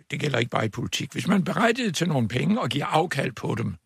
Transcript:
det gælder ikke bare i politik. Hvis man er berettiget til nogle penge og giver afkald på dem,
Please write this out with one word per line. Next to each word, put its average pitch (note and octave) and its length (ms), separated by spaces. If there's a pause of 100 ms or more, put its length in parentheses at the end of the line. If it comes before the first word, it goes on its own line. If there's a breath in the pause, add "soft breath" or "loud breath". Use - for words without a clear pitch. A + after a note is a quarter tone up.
(120)
det D3+ 80
gælder C3+ 200
ikke A#2+ 100
bare - 160
i A2 40
politik. - 420
Hvis B2 160
man G3 140
er - 40
berettiget A#3 500
til F3+ 120
nogle C3 200
penge D3+ 340
og D#3 80
giver C#3 160
afkald D#3 460
på - 260
dem, A2 180 (100)